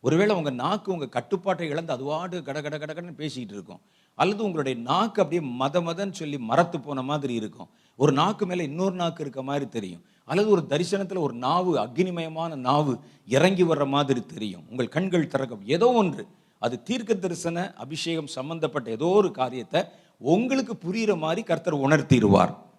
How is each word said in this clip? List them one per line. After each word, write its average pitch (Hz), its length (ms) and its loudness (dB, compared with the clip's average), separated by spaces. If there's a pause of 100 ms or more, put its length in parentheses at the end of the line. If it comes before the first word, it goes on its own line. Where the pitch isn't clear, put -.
ஒருவேளை 185 340 4
உங்க 156 140 -2
நாக்கு 151 440 -4
உங்க 151 160 -6
கட்டுப்பாட்டை 180 580 -4
இழந்து 156 260 -4
அதுவாடு 160 480 -6
கட 139 200 -8
கட 147 160 -8
கட 151 160 -10
கடன்னு 175 220 -12
பேசிக்கிட்டு 127 380 -8
இருக்கும், 95 260 -14 (360)
அல்லது 202 280 0
உங்களுடைய 139 380 -2
நாக்கு 185 400 0
அப்படியே 160 300 0
மத 147 300 0
மதன்னு 170 300 -4
சொல்லி 147 260 -8
மரத்து 147 420 2
போன 135 220 -8
மாதிரி 139 320 -2
இருக்கும், 107 360 -6 (260)
ஒரு 143 160 4
நாக்கு 180 340 2
மேல 180 180 -2
இன்னொரு 175 320 -2
நாக்கு 170 260 -2
இருக்க 135 220 -8
மாதிரி 139 260 -2
தெரியும், 92 320 -8 (240)
அல்லது 202 240 2
ஒரு 180 200 4
தரிசனத்துல 180 480 -2
ஒரு 143 160 0
நாவு, 151 460 2
அக்னிமயமான 160 760 -2
நாவு 135 440 2 (280)
இறங்கி 175 360 6
வர்ற 151 240 2
மாதிரி 139 380 2
தெரியும், 95 440 -10
உங்கள் 120 180 -4
கண்கள் 170 400 0
திறக்கும், 123 400 -4
ஏதோ 175 240 4
ஒன்று. 185 360 2 (320)
அது 120 240 -2
தீர்க்க 233 300 -2
தரிசன 175 600 -4
அபிஷேகம் 156 540 -8
சம்பந்தப்பட்ட 147 640 -6
ஏதோ 113 160 -4
ஒரு 190 260 4
காரியத்தை 127 520 -2 (340)
உங்களுக்கு 226 580 2
புரிகிற 202 420 0
மாதிரி 165 260 -2
கர்த்தர் 165 320 0
உணர்த்திடுவார். 131 800 6 (240)